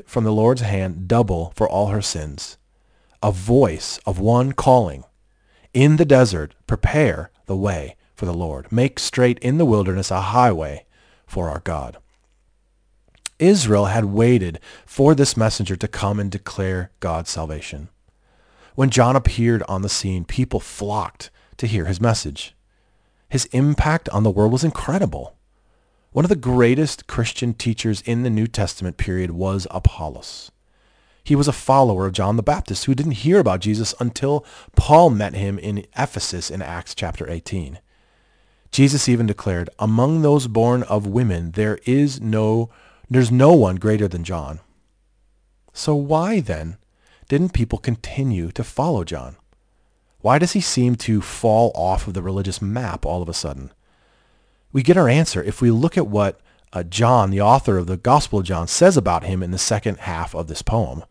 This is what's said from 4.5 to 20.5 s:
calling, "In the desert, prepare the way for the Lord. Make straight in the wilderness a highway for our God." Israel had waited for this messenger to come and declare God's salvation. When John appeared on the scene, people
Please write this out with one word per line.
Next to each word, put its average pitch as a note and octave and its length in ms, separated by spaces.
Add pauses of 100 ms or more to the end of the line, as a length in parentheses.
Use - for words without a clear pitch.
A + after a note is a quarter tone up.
calling, G2 500 (680)
"In D3 240
the E3 80
desert, A2+ 500 (120)
prepare G#2 640 (160)
the F#2+ 100
way F2+ 400 (180)
for - 100
the F2 80
Lord. D#2 380
Make B2 280
straight B2 400
in C3 180
the E3+ 80
wilderness G2 460
a F#2+ 100
highway F#2+ 640 (400)
for F2 240
our D2+ 100
God." D2 380 (1400)
Israel C3 460
had G#2 200
waited G2+ 540 (260)
for D3 300
this C3+ 200
messenger G#2+ 400
to G2+ 120
come G#2 320
and G2+ 100
declare F#2 720
God's E2 320
salvation. D#2 580 (840)
When C3 160
John B2 240
appeared A#2 520
on F#2+ 140
the G2+ 80
scene, F#2 360
people - 340